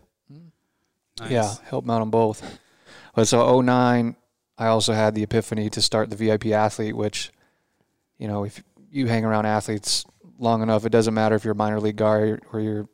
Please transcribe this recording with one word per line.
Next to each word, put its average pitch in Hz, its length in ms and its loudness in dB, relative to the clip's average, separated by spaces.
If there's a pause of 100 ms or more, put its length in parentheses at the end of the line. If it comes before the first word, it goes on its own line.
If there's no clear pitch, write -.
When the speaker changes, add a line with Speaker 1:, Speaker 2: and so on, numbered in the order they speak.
(300)
Speaker 1:
did. 147 120 -20 (800)
Speaker 2:
Nice. 113 120 -10
Speaker 1:
Yeah, 110 220 0 (120)
helped 123 200 -8
'em 120 60 -4
out 113 100 0
on 110 80 -4
both. 110 320 0 (720)
But 110 140 4
so 117 180 4
oh 127 160 6
nine, 123 540 2 (420)
I 113 100 -2
also 113 260 2
had 107 220 2
the 107 80 -2
epiphany 107 480 -2
to - 100 -6
start 107 280 0
the 104 60 -10
V 110 160 0
I 107 60 2
P 107 160 -2
athlete, 107 420 -2
which, 104 360 -6 (840)
you - 100 -10
know, 104 180 -4
if - 180 -14 (260)
you 135 180 -4
hang 113 180 0
around 110 200 0
athletes 107 600 -2 (340)
long 117 220 2
enough, 110 240 2
it 113 60 -2
doesn't 113 220 4
matter 110 220 2
if 104 80 -2
you're 110 80 -2
a 107 40 -2
minor 107 240 0
league 107 180 -2
guy 107 400 2 (140)
or 110 80 -6
you're 107 340 -4